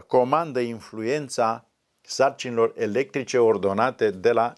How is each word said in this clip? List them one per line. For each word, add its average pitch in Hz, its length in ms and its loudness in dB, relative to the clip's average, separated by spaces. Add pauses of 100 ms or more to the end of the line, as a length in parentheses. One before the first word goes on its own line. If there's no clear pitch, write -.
comandă 135 520 0
influența 117 1080 -4 (360)
sarcinilor 123 720 0
electrice 120 640 -2
ordonate 107 720 2
de 92 220 0
la 117 260 0